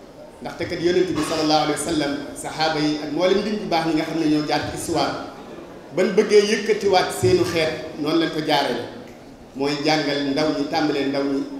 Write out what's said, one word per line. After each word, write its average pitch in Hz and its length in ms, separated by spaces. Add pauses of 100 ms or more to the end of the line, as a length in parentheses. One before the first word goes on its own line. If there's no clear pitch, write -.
(420)
ndaxte 143 260
kat 165 140
Yonent 175 320
bi 151 80
sallallahu 156 480
alayhi 147 100
wa - 120
sallam, 147 200 (240)
saxaaba 156 440
yi 151 240
ak 143 80
mboolem 185 320
nit 208 180
ñu 180 80
baax 165 180
ñi 160 80
nga 156 100
xam 160 140
ne 156 80
ñoo 151 200
jaar 147 220
ci - 80
histoire, 143 360 (840)
ban 190 200
bëggee 208 360
yëkkatiwaat 202 580 (120)
seenu 180 220
xeet, 160 560
noonu 156 200
lañ 156 100
ko 151 160
jaarale, 139 380 (720)
mooy 139 180 (100)
jàngal 143 480
ndaw 151 260
ñi, 143 120
tàmbalee 147 380
ndaw 139 160
ñi 139 200 (160)